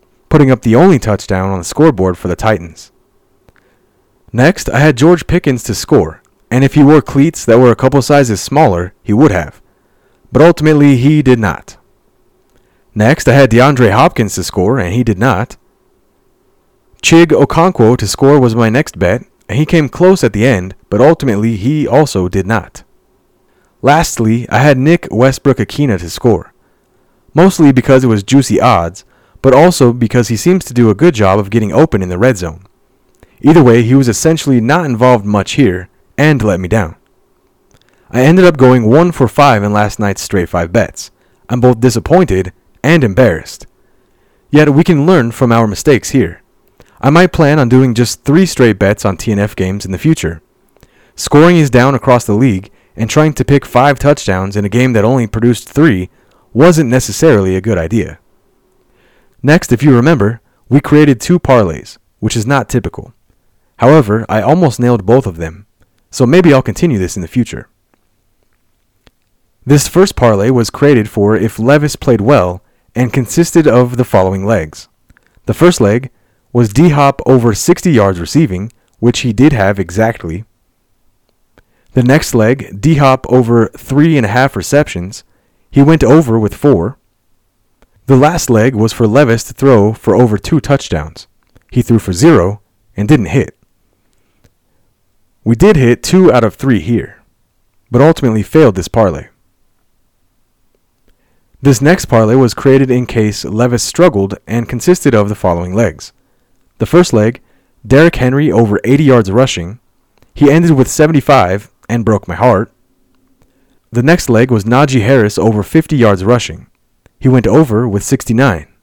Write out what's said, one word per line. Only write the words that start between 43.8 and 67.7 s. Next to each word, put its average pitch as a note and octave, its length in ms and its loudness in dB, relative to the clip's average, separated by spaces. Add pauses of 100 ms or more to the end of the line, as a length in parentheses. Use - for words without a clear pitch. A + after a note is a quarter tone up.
Yet D3 240 2
we D#3 100 2
can D3+ 220 0
learn D3 260 0
from A#2+ 200 -2
our A2+ 160 2
mistakes G#2+ 420 -2
here. F#2 320 -4 (580)
I C#3 120 0
might F3 200 2
plan D#3 280 0
on B2 100 0
doing B2+ 240 4
just A#2+ 300 -4
three F3 240 2
straight A#2 320 0
bets G2+ 260 -2
on G2 120 -4
T - 140 -6
N G2+ 60 -2
F G#2 180 -4
games F#2+ 300 -6
in F#2+ 60 -10
the F#2 80 -6
future. F2 420 -2 (760)
Scoring E3+ 420 2
is D3 120 2
down B2 240 2
across B2 320 0
the G#2+ 80 -4
league, G#2 380 -2 (240)
and A2 140 -6
trying D3+ 240 0
to - 120 -4
pick C#3+ 200 2
five C3+ 340 0
touchdowns G2 560 -2
in G2+ 100 -4
a G2 40 -6
game A#2+ 240 0
that G#2 120 0
only A#2+ 220 0
produced A2+ 420 -2
three A2+ 400 -2 (440)
wasn't D3+ 360 2
necessarily A2 640 0
a F#2+ 60 -4
good G#2 160 -4
idea. E2+ 400 -6 (1300)
Next, D3+ 280 0
if A#2+ 120 0
you C#3+ 120 4
remember, A#2+ 460 0 (280)
we C3 100 2
created D3 420 2
two F3 180 0
parlays, G2 600 -2 (200)
which G#2+ 160 -6
is A2 120 -4
not C3+ 200 -2
typical. - 460 -8 (640)
However, A2+ 500 2
I - 140 -4
almost C#3+ 380 0
nailed A#2+ 260 -2
both A2+ 220 2
of F2 100 -8
them, E2 300 -12 (420)
so - 160 -2
maybe E3+ 260 4
I'll C3 120 2
continue B2 340 -2
this F2+ 180 -6
in F#2+ 60 -8
the E2 60 -10
future. - 420 -8 (1900)